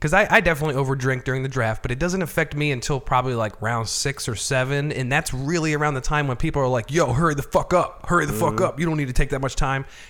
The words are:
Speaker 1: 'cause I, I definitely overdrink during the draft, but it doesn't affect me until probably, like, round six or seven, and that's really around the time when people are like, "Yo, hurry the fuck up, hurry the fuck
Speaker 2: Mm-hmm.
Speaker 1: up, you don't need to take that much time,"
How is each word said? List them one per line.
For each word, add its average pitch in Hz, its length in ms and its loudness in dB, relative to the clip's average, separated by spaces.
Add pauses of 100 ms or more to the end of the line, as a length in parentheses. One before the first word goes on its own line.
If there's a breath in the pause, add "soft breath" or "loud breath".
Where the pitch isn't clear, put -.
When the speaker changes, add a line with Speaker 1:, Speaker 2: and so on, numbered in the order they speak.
Speaker 1:
'cause 151 140 0
I, 202 160 6
I 220 100 6
definitely 156 420 0
overdrink 131 420 0
during 131 180 -2
the 135 80 -2
draft, 113 320 -2
but - 80 -4
it 131 80 -4
doesn't 180 240 0
affect 156 340 -2
me 147 160 0
until 131 280 -2
probably, 127 340 0
like, 110 260 -4
round 113 280 -2
six - 400 -4
or 110 80 -4
seven, 139 560 -2
and 123 200 -4
that's 151 220 0
really 156 400 0
around 147 200 0
the 131 60 -4
time 147 280 0
when 123 100 -2
people 147 240 0
are 127 60 2
like, 123 240 0
"Yo, 139 200 2
hurry 151 220 2
the 143 80 -4
fuck 175 320 0
up, - 340 2
hurry 175 160 4
the 147 80 -2
fuck 214 220 0
Speaker 2:
Mm-hmm. 185 100 2
Speaker 1:
up, 147 160 -2
you 170 60 0
don't 160 100 0
need 143 120 -2
to 123 40 -4
take 139 180 4
that 135 120 -2
much 135 140 -4
time," 135 280 0 (260 loud breath)